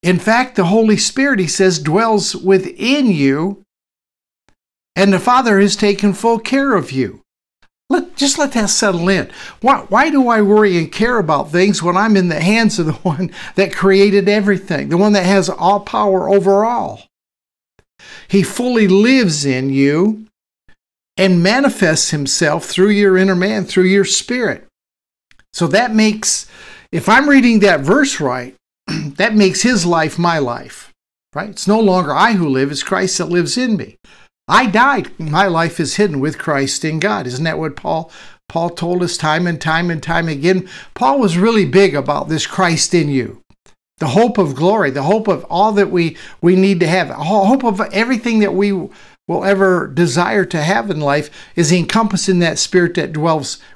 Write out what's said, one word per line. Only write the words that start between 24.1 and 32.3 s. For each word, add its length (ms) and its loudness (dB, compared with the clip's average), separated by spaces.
So 140 -4
that 280 0
makes, 520 0
if 160 -4
I'm 220 4
reading 320 4
that 200 4
verse 380 0
right, 360 -6
<clears throat> 280 -8
that 160 0
makes 280 2
his 240 0
life 320 0
my 200 0
life, 540 -8
right? 160 -8
It's 180 -8
no 100 4
longer 340 2
I 200 2